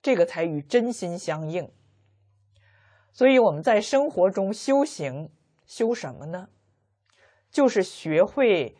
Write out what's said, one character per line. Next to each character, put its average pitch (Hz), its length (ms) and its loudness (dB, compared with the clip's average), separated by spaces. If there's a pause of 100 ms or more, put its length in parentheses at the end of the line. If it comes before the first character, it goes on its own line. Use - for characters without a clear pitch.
这 262 120 2
个 170 120 4
才 165 180 -6
与 156 160 -4
真 156 320 0
心 175 260 -8
相 156 320 -8
应。” 165 220 -8 (1400)
所 254 120 4
以 262 120 6
我 220 120 6
们 151 120 -6
在 220 180 2
生 277 300 0
活 185 180 2
中 196 240 -2
修 277 320 0
行， 147 460 -10 (340)
修 233 300 -4
什 175 200 -10
么 143 120 -18
呢？ 180 220 -12 (1000)
就 277 180 4
是 202 160 0
学 165 400 0
会 208 560 0